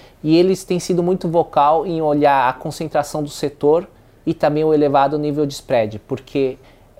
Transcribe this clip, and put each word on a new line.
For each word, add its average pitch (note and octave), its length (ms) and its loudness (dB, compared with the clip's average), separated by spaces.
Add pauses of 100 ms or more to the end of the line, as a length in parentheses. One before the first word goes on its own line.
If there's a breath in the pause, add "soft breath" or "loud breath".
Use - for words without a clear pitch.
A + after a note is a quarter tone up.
(220 loud breath)
e D#3 140 4
eles F3+ 260 2
têm F3+ 160 -4
sido F3 240 -2
muito F3+ 240 -2
vocal D#3 600 2
em E3 160 -4
olhar C#3+ 480 2
a - 20 0
concentração D3+ 680 -6
do C#3+ 80 -8
setor D3+ 580 0 (380 soft breath)
e D#3+ 80 0
também D3+ 280 0
o D#3 100 2
elevado C#3+ 460 2
nível D3 280 -2
de C#3 80 -8
spread, A2+ 460 -2
porque C3+ 580 -4 (420 soft breath)